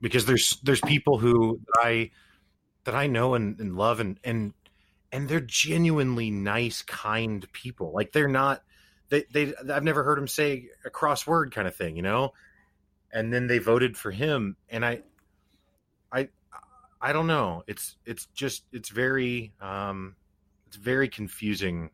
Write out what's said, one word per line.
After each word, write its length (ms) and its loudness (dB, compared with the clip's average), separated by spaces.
because 240 2
there's, 360 4
there's 200 2
people 360 2
who 400 4
I, 340 2
that 100 -4
I 120 2
know 280 2
and, 240 0
and 160 -6
love 240 2
and, 240 -4
and, 300 -4
and 180 -6
they're 120 0
genuinely 880 2
nice, 520 -2
kind 720 -4
people. 400 -10
Like, 200 -2
they're 160 4
not, 340 2
they, 240 2
they, 220 0
I've 100 0
never 220 2
heard 140 2
'em 100 -2
say 400 -2
a 60 -12
cross 360 0
word 280 0
kind 120 -2
of 80 -4
thing, 220 -4
you 60 -6
know? 320 0
And 220 -4
then 140 0
they 120 4
voted 380 2
for 140 -8
him. 460 -2
And 160 -4
I, 180 -4
I, 180 -2
I 140 0
don't 120 0
know. 400 0
It's, 380 -12
it's 220 -12
just, 460 -8
it's 180 -14
very, 680 -2
um, 560 -8
it's 100 -20
very 320 0
confusing 840 -4